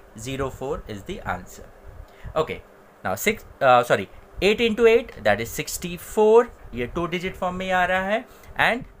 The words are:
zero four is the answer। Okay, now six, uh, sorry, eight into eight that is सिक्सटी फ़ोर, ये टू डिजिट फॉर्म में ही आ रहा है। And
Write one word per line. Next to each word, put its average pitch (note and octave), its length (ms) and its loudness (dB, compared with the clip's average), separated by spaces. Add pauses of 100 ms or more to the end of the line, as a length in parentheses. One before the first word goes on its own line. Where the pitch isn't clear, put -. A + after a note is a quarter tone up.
(260)
zero C3+ 240 -6 (100)
four C#3 160 -6 (180)
is G2 140 -12
the G2+ 100 -10 (160)
answer। - 320 -14 (760)
Okay, F2 180 -10 (440)
now F#2+ 100 -4
six, - 300 -4 (160)
uh, B2 300 6
sorry, G#2+ 160 0 (360)
eight A3 260 2
into A3+ 240 4
eight B3 200 2 (140)
that G#3 140 4
is - 160 -6
सिक्सटी E3+ 400 -6
फ़ोर, A3 540 4 (240)
ये A#2+ 200 -4
टू E3+ 120 -2
डिजिट F3+ 300 -6
फॉर्म F#3 200 -6
में F#3 100 -8
ही F#3 60 -4
आ F3+ 120 4
रहा F#3 220 0
है। A3 180 -2 (360)
And G#3 240 0 (160)